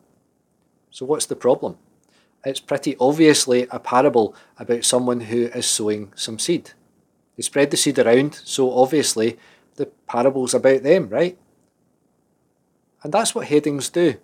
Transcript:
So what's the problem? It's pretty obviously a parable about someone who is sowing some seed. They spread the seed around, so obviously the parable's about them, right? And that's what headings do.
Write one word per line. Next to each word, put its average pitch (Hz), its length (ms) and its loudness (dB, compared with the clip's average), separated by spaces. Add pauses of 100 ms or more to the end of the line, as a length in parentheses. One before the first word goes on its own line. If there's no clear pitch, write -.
(920)
So - 160 -14
what's 147 200 -4
the 131 100 -8
problem? 120 420 -2 (680)
It's 135 140 -6
pretty 139 400 -6
obviously 139 720 4
a 123 80 -10
parable 123 560 2 (240)
about 120 260 -4
someone 123 360 0
who 117 240 -2 (100)
is 120 120 -6
sowing 104 500 -4
some 110 240 -10
seed. - 320 -4 (640)
They - 80 -10
spread 143 260 0
the - 60 -4
seed 131 240 0
around, 123 340 4
so 127 420 -2
obviously 123 600 0 (380)
the 143 100 -6
parable's 127 680 -2
about 131 300 2
them, 147 260 2
right? 160 300 -4 (1700)
And 151 80 -12
that's 214 240 0
what 220 100 -8
headings 147 420 0
do. 170 360 2